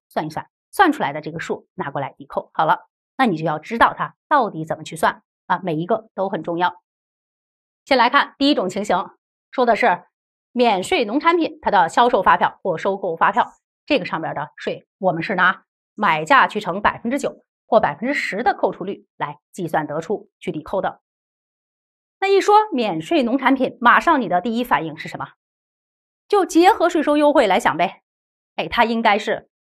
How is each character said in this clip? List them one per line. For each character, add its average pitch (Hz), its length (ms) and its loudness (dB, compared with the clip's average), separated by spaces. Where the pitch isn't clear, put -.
算 180 180 -6
一 - 40 -8
算， - 180 -12
算 370 200 4
出 214 120 -2
来 139 80 -4
的 147 80 -8
这 156 120 -12
个 160 80 -12
数 - 340 -10
拿 160 180 -8
过 143 80 -6
来 - 180 -8
抵 139 80 -20
扣。 - 280 -10
好 160 120 0
了， 165 220 -2
那 262 80 2
你 190 100 0
就 156 80 -8
要 156 160 -2
知 220 180 -10
道 247 160 4
它 147 220 -8
到 262 200 2
底 160 140 -10
怎 156 140 -6
么 156 60 -16
去 160 120 -16
算 - 280 -2
啊， 180 160 -2
每 170 120 -4
一 165 100 -4
个 220 300 -4
都 190 140 -4
很 170 140 -6
重 170 140 -6
要。 175 240 -2
先 254 140 0
来 240 120 4
看 277 280 2
第 277 120 2
一 294 60 4
种 196 140 -4
情 202 160 -6
形， 185 240 -2
说 - 140 0
的 226 100 4
是 196 300 0
免 220 300 2
税 320 200 0
农 220 160 -2
产 339 160 2
品 320 260 -2
它 220 80 -2
的 180 200 4
销 240 180 4
售 214 160 2
发 170 140 4
票 - 260 0
或 170 140 -2
收 196 180 -2
购 180 220 -6
发 175 160 2
票， - 180 0
这 285 140 2
个 175 60 -6
上 180 160 -6
面 147 120 -6
的 147 220 -6
税 - 320 -10
我 185 120 0
们 165 100 -4
是 185 140 -4
拿 180 300 0
买 160 280 0
价 233 240 4
去 202 140 -6
乘 180 200 -6
百 - 180 0
分 233 120 -6
之 285 80 -4
九 - 240 -8
或 226 120 4
百 147 160 -2
分 233 120 -8
之 285 60 -2
十 220 300 -6
的 381 100 0
扣 - 180 -2
除 - 120 -12
率 190 220 -12
来 147 220 -10
计 175 160 -8
算 156 180 -2
得 151 140 -6
出 - 300 -6
去 - 120 -8
抵 156 120 -8
扣 - 160 -4
的。 - 220 -8
那 392 80 -2
一 392 120 4
说 403 160 4
免 220 300 -2
税 330 220 0
农 240 140 -2
产 269 160 2
品， 269 280 -2
马 233 180 6
上 294 220 2
你 190 80 -6
的 180 100 0
第 226 180 -4
一 247 60 -2
反 160 220 -2
应 156 120 -10
是 - 120 -14
什 - 100 -14
么？ 139 140 -12
就 392 180 2
结 349 260 4
合 359 180 2
税 320 140 0
收 294 140 2
优 294 160 4
惠 240 140 4
来 185 120 2
想 165 160 0
呗。 165 260 -2
哎， 196 120 -6
它 233 180 2
应 226 160 -2
该 220 180 2
是 208 300 -6